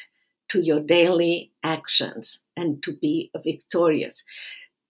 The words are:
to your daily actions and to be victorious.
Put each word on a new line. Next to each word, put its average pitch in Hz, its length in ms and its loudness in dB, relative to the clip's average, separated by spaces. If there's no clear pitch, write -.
to 190 120 0
your 156 200 2
daily 170 680 2
actions - 800 -2
and 156 280 -4
to 165 100 -6
be 156 380 -2
victorious. - 800 0